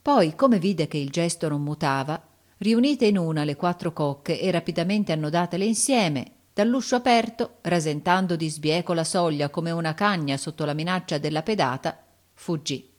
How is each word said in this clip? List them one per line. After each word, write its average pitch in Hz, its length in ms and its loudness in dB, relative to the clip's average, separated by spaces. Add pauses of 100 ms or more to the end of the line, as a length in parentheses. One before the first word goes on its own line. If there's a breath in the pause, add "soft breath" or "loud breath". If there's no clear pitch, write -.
Poi, 208 360 4
come 240 240 4
vide 160 260 0
che 151 120 -4
il 139 120 -4
gesto 170 380 -2
non 147 140 -2
mutava, 147 640 -2 (340 soft breath)
riunite 233 480 4
in 202 120 4
una 160 240 0
le 147 140 -2
quattro 175 360 -2
cocche 147 480 -2
e 185 120 0
rapidamente 175 580 0
annodatele 170 540 0
insieme, 208 720 0 (180)
dall'uscio 233 420 0
aperto, 233 680 0
rasentando 170 760 0
di 160 120 -2
sbieco 151 440 -2
la 165 100 0
soglia 156 480 0
come 165 220 -4
una 165 200 -2
cagna 160 440 0
sotto 156 280 -6
la 147 80 -2
minaccia 165 460 -2
della 151 240 -2
pedata, 156 580 -2 (320)
fuggì. - 560 -6 (100)